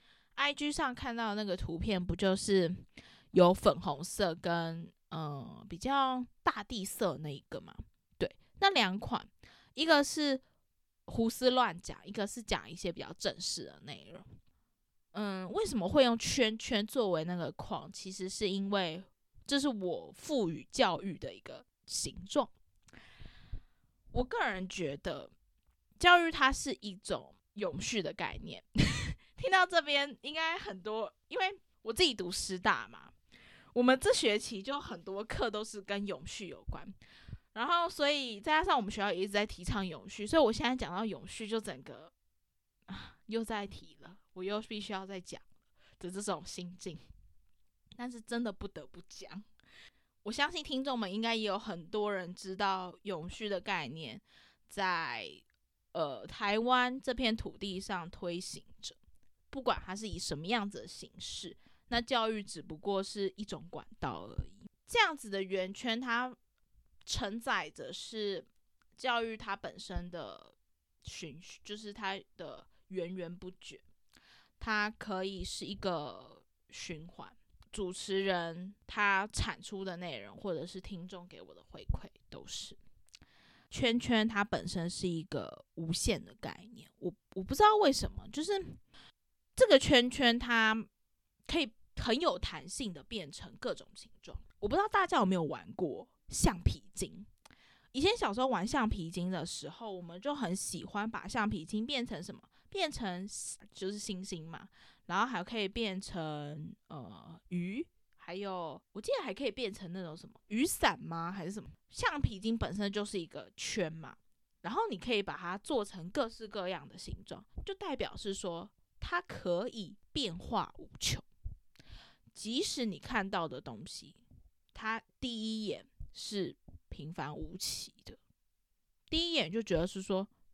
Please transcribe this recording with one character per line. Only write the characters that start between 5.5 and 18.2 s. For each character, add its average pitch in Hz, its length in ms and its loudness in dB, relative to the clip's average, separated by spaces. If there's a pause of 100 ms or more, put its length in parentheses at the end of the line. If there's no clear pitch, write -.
比 165 80 -10
较 262 480 2 (180)
大 220 200 2
地 208 220 -4
色 175 320 0
那 151 120 -6
一 143 200 -8
个 139 100 -6
吗？ - 160 -16 (420)
对， - 120 2 (300)
那 392 120 6
两 208 260 4
款， - 300 -4 (460)
一 294 120 0
个 302 180 8
是 285 360 2 (680)
胡 226 240 2
思 247 220 4
乱 240 280 4
讲， - 260 -12
一 170 60 -10
个 208 140 -2
是 226 160 -6
讲 165 280 -2
一 - 60 -12
些 180 160 -4
比 - 100 -6
较 - 120 -8
正 - 260 -2
式 165 260 -2
的 69 160 -16
内 - 320 -14
容。 - 100 -18 (880)
嗯， 190 380 -4
为 403 140 2
什 302 120 0
么 185 120 0
会 277 140 10
用 233 140 6
圈 226 400 2
圈 214 280 0
作 220 240 2
为 160 140 2
那 175 120 -2
个 170 160 -2
框？ - 400 -6
其 190 200 -12
实 190 180 -6